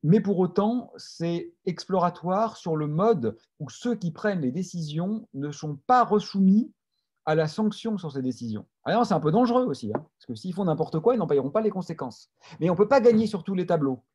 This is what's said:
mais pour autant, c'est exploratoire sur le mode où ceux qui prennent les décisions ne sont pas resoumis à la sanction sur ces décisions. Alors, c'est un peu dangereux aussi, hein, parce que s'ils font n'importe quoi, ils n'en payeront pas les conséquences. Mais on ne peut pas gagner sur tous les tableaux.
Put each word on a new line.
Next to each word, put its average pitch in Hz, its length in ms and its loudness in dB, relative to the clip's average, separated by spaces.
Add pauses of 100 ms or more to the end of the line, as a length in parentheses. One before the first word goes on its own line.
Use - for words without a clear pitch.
mais 180 180 6
pour 196 200 0
autant, 208 560 0
c'est 170 560 -6 (120)
exploratoire 185 920 -2
sur 165 180 -6
le 151 140 -2
mode 151 480 0 (240)
où 131 100 -10
ceux 240 240 -4
qui 175 160 -4
prennent 190 300 -4
les 131 100 -2
décisions 175 840 -6
ne 143 200 -6
sont 147 240 -8 (100)
pas 247 160 4
resoumis 208 720 2 (520)
à 156 120 2
la 160 100 2
sanction 214 520 -4
sur 170 120 -8
ces 139 100 -6
décisions. 123 460 -6 (160)
Alors, 220 240 2
c'est 208 80 0
un 156 60 2
peu 156 100 0
dangereux 240 320 4
aussi, 131 320 -4
hein, 151 100 -6 (140)
parce - 80 -20
que 120 80 -10
s'ils 180 200 -8
font 196 100 -4
n'importe 156 340 0
quoi, 226 160 4
ils 247 40 0
n'en 175 100 -2
payeront 190 220 2
pas 214 100 0
les 220 100 0
conséquences. 160 640 -10 (260)
Mais 165 100 0
on 185 40 2
ne 165 40 2
peut 208 120 4
pas 277 120 6
gagner 220 280 6
sur 180 160 -4
tous 196 100 -4
les 180 100 0
tableaux. 143 380 0 (120)